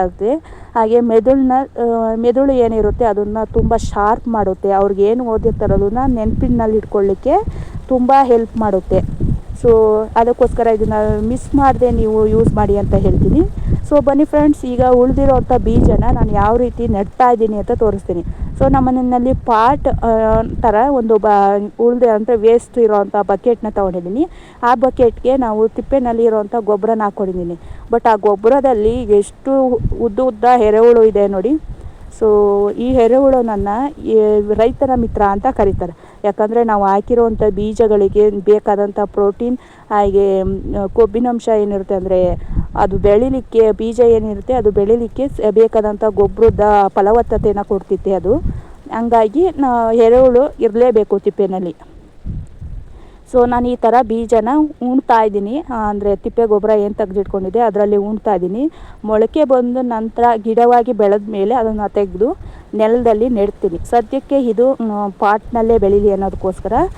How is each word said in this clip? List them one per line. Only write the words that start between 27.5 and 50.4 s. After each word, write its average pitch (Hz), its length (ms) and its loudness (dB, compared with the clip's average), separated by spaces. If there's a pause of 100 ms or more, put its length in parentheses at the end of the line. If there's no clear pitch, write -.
But 233 160 0
ಆ 226 60 4
ಗೊಬ್ಬರದಲ್ಲಿ 214 800 0 (240)
ಎಷ್ಟು 262 600 -2 (280)
ಉದ್ದ 202 100 -6
ಉದ್ದ 240 260 -2 (240)
ಎರೆಹುಳು 226 360 6
ಇದೆ 202 220 2 (100)
ನೋಡಿ. 220 180 0 (640)
So, 220 80 2 (560)
ಈ - 20 -2 (180)
ಎರೆಹುಳುನನ್ನ, 233 640 2 (440)
ಈ - 20 0 (460)
ರೈತನ 262 340 0
ಮಿತ್ರ 226 280 -2
ಅಂತ 202 240 0 (120)
ಕರೀತಾರೆ. 190 360 -2 (300)
ಯಾಕಂದ್ರೆ 214 400 0
ನಾವು 208 200 0
ಹಾಕಿರೋಂಥ 220 580 0 (160)
ಬೀಜಗಳಿಗೆ 208 720 2
ಬೇಕಾದಂಥ 202 680 0 (180)
ಪ್ರೋಟೀನ್, 208 400 -2 (340)
ಹಾಗೆ, 196 520 2
ಮ್, 190 120 -2 (380)
ಕೊಬ್ಬಿನಂಶ 233 560 0 (140)
ಏನಿರುತ್ತೆ, 202 320 -4
ಅಂದ್ರೆ 185 260 0 (560)
ಅದು 196 220 -2
ಬೆಳಿಲಿಕ್ಕೆ, 220 840 2
ಬೀಜ 226 200 -4
ಏನಿರುತ್ತೆ 220 600 2
ಅದು 208 100 2
ಬೆಳಿಲಿಕ್ಕೆ 226 580 -2
ಸ-, - 120 -8 (180)
ಬೇಕಾದಂಥ 214 460 0 (160)
ಗೊಬ್ಬರದ 202 400 2 (340)
ಫಲವತ್ತತೆನ 214 640 0 (140)
ಕೊಡ್ತಿತ್ತೆ 190 480 -4
ಅದು. 185 140 0 (640)
ಹಂಗಾಗಿ 233 460 2 (200)
ನಾ-, 233 280 0 (140)
ಎರೆಹುಳು 254 380 6 (220)